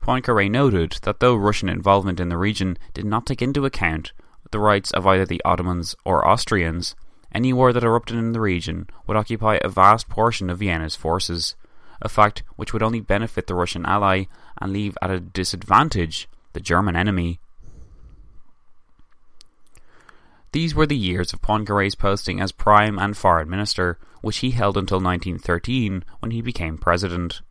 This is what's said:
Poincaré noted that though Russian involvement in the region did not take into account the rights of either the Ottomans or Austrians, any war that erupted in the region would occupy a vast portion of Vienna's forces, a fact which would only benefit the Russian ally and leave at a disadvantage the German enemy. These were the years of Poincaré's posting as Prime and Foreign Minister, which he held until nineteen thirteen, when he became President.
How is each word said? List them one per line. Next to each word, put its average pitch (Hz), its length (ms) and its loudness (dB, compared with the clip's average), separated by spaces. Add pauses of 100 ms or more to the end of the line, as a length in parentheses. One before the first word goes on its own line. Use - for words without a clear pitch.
Poincaré 120 480 2
noted 107 520 2
that - 180 -4
though 123 160 6
Russian 104 340 2
involvement 92 500 2
in 87 100 -2
the 85 80 -2
region 95 400 -2 (160)
did - 120 -8
not 107 200 0
take 135 160 -4
into 139 240 0
account 82 460 -2 (400)
the 107 80 -2
rights 104 320 2
of 92 160 0
either 95 180 4
the 90 180 -4
Ottomans 87 520 0 (100)
or 90 220 2
Austrians, 87 680 0 (380)
any 127 180 0
war 127 220 4
that 120 100 2
erupted 117 340 2
in 113 160 -2
the 113 80 -2
region 87 460 -2 (200)
would 104 100 0
occupy 107 440 2
a - 80 -2
vast 98 380 6
portion 110 420 0
of 90 100 -4
Vienna's 82 360 -2
forces, 85 600 -4 (460)
a 107 80 -6
fact 104 340 2 (140)
which - 160 -8
would 110 100 0
only 113 160 0
benefit 104 480 -2
the 92 80 -4
Russian 87 300 -2
ally 95 400 2 (360)
and 98 100 -4
leave 101 300 -4
at 92 80 -4
a 92 100 -2
disadvantage 90 1080 0 (220)
the 80 80 -10
German 87 360 2
enemy. 87 440 0 (3000)
These 160 240 -2
were 156 100 4
the 147 120 -2
years 90 360 -2
of - 80 -8
Poincaré's 101 540 0
posting 98 440 0
as 95 120 -2
Prime 104 480 4
and 104 180 -2
Foreign 82 320 2
Minister, 92 480 -2 (240)
which - 180 -4
he 131 120 -2
held 104 260 2
until 95 220 0
nineteen 90 400 -2
thirteen, 95 640 -2 (160)
when 113 100 -6
he 113 120 -4
became 85 360 -4
President. 87 720 0